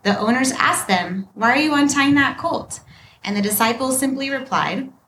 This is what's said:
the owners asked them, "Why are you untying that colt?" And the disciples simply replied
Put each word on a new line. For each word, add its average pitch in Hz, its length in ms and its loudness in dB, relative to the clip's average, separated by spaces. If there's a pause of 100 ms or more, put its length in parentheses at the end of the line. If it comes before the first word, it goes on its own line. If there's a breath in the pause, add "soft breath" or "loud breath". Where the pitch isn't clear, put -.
the 202 140 2
owners 247 340 2
asked - 340 0
them, 185 480 -2
"Why 226 160 2
are 269 100 2
you 302 140 2
untying 285 400 4
that 269 240 2
colt?" - 420 -6 (440 soft breath)
And 202 120 -4
the 202 60 0
disciples 233 560 0
simply 269 320 -2
replied 208 640 -4 (160)